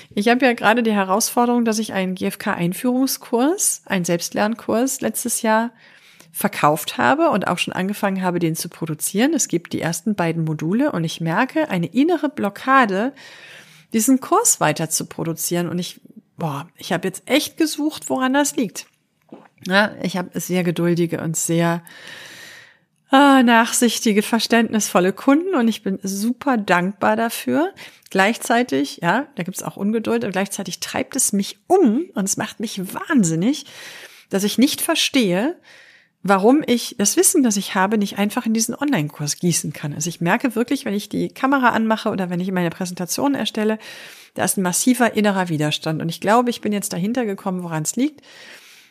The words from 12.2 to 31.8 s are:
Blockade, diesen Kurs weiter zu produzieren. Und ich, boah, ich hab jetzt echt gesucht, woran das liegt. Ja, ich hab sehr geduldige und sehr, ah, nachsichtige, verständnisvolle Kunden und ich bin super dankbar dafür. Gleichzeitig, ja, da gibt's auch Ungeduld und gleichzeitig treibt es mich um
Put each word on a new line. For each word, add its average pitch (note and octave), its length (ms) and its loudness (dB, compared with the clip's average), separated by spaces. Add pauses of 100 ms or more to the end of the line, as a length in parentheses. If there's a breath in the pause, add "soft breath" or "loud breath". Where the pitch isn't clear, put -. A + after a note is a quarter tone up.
Blockade, A3+ 840 0 (800 loud breath)
diesen B3+ 280 4
Kurs G#4+ 400 2
weiter D#3 300 0
zu - 160 -4
produzieren. E3 640 -4
Und F3 100 -4
ich, - 220 -8 (360)
boah, D3+ 400 -6
ich - 160 -8
hab E3+ 120 -2
jetzt F#3+ 220 -6
echt D4 300 0
gesucht, D4+ 540 -2
woran C4 240 0
das C#4+ 220 0
liegt. - 300 -4 (800)
Ja, G3 360 2
ich F3+ 140 -4
hab F3+ 180 -4
sehr F3+ 300 -2
geduldige E3+ 560 0
und D#3+ 160 -4
sehr, E3+ 480 0 (1300 loud breath)
ah, C4+ 320 8
nachsichtige, A3+ 800 4
verständnisvolle G#3+ 880 2
Kunden E4 420 2
und A#3+ 140 2
ich G#3+ 140 -2
bin F#3+ 200 -4
super A3+ 560 -2
dankbar G3+ 580 0
dafür. B3 560 -2 (380 loud breath)
Gleichzeitig, A#3+ 920 0
ja, A#3 320 0
da F#3+ 80 -6
gibt's F#3 200 -8
auch - 140 -10
Ungeduld A3+ 480 -2
und G3 80 -4
gleichzeitig F#3 480 -6
treibt - 360 -6
es - 160 0
mich G3+ 340 -2
um D#4 380 4 (100)